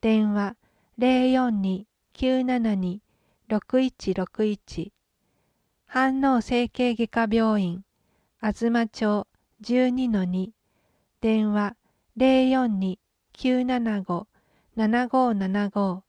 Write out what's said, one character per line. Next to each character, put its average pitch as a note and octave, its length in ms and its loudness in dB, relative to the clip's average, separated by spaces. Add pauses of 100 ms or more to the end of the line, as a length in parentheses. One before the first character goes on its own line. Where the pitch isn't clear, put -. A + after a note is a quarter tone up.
電 A3 320 2
話 G3+ 240 -4 (400)
零 B3+ 360 2
四 B3+ 180 2
二 G3 360 -2 (260)
九 C4 300 0
七 B3+ 160 0
二 G3+ 420 -2 (480)
六 A3 320 0
一 A#3+ 340 -2
六 F#3+ 300 -4
一。 G3+ 480 -6 (960)
飯 C4 320 0
能 C4+ 200 2
整 A#3+ 280 -2
形 B3 260 0
外 A3+ 120 -2
科 A3+ 200 -2
病 A3 320 2
院、 F3+ 260 -4 (560)
東 A#3 480 0
町 G#3 380 -2 (340)
十 B3 300 2
二 B3+ 180 -2
の G3+ 160 0
二。 F#3 280 -4 (680)
電 A3 320 0
話 G#3 240 -2 (380)
零 C4 360 4
四 C4 180 2
二 F#3+ 300 -2 (340)
九 B3+ 300 -2
七 A#3 400 -2
五 F#3+ 240 -6 (480)
七 A3+ 320 0
五 B3+ 260 2
七 G3 380 -2
五。 F#3+ 380 -2